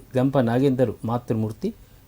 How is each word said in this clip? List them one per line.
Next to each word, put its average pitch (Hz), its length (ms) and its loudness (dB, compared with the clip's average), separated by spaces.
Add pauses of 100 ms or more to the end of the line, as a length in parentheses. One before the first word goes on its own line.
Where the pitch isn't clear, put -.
(160)
గంప 135 220 2
నాగేందర్ 127 520 2 (140)
మాతృమూర్తి 113 720 -4 (340)